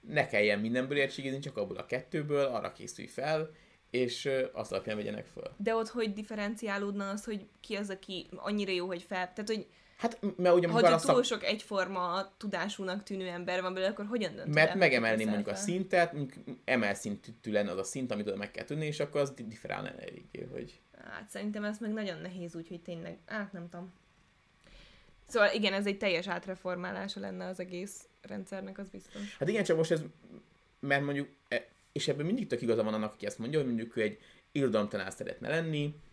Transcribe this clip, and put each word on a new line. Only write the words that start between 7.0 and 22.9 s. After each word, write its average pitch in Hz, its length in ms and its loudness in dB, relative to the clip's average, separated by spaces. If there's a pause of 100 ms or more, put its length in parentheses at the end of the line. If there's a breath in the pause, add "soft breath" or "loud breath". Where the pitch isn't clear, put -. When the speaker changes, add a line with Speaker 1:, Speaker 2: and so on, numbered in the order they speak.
Speaker 2:
az, 208 140 -4
hogy 208 220 -6 (140)
ki - 140 -6
az, 202 160 -2
aki 190 360 -8 (100)
annyira 202 360 0
jó, 180 140 0
hogy 185 160 -4
fel-, 185 300 -4
tehát, 214 160 -6
hogy 220 180 -2 (300 soft breath)
Speaker 1:
Hát, - 260 -2
m-, 202 40 0 (100)
mert 175 200 8
ugye 170 120 6
Speaker 2:
ha 165 100 2
Speaker 1:
amikor 170 140 10
a 165 40 8
Speaker 2:
túl 165 180 6
Speaker 1:
szak- 127 100 6
Speaker 2:
sok 220 200 0
egyforma 190 920 -2
tudásúnak 196 680 -4
tűnő 190 240 -4
ember 180 360 -2
van 185 120 0
belőle, 190 180 2
akkor 202 140 -6
hogyan 214 280 0
döntöd 147 200 -2
Speaker 1:
Mert 156 120 8
Speaker 2:
el, 170 60 2
hogy 190 80 2
Speaker 1:
megemelném 117 380 6
Speaker 2:
kit 110 80 2
Speaker 1:
mondjuk 104 220 2
a - 20 -2
Speaker 2:
veszel 98 160 -2
fel? 175 100 2
Speaker 1:
szintet, 180 360 4
mondjuk 143 320 -6 (200)
emel 110 300 4
szintű 104 580 -6
lenne 104 180 4
az 92 80 -2
a 95 60 0
szint, 127 280 -4
amit 104 140 -2
oda 98 100 -2
meg 101 140 -4
kell - 140 -8
tudni, 151 220 -4
és 151 140 -4
akkor 147 200 0
az 139 100 2
di-, 127 160 -10
differálna - 440 -2
eléggé, - 640 -12
hogy - 280 -10 (240)
Speaker 2:
Hát - 240 -12
szerintem 208 360 -4
ez 208 140 -4
meg 220 140 -4
nagyon 202 280 -4
nehéz 175 360 -8
úgy, 165 120 -10
hogy 175 120 -12
tényleg, 165 460 -10